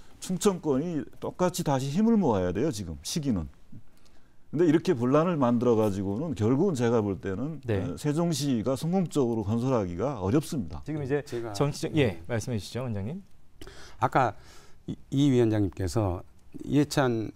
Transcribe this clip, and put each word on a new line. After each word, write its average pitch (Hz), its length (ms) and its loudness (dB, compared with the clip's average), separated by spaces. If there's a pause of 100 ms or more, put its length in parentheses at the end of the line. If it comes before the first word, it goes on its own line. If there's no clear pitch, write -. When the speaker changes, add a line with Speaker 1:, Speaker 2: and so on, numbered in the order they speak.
(200)
Speaker 1:
충청권이 175 840 0 (160)
똑같이 175 440 -2
다시 139 240 0
힘을 214 300 4
모아야 98 340 4
돼요, 127 180 0
지금 87 320 -6
시기는. 113 460 -2 (1000)
근데 170 160 2
이렇게 165 280 4
분란을 147 420 2
만들어가지고는 113 1000 2
결국은 135 380 2
제가 120 260 2
볼 101 200 0
때는, 131 460 -6
Speaker 2:
네. 101 160 0
Speaker 1:
어, 85 140 -6
세종시가 143 800 0
성공적으로 147 680 0
건설하기가 113 800 0
어렵습니다. 101 640 0
Speaker 2:
지금 151 160 -4
이제 139 240 0
Speaker 3:
제가 117 280 -6
Speaker 2:
정치적, 147 420 -2
예, 113 300 2
말씀해 117 320 -2
주시죠, 113 240 -8
원장님. 123 400 -6 (760)
Speaker 3:
아까 127 380 2 (500)
이, - 100 -6 (140)
이 143 200 4
위원장님께서 104 920 2 (420)
이해찬 127 720 2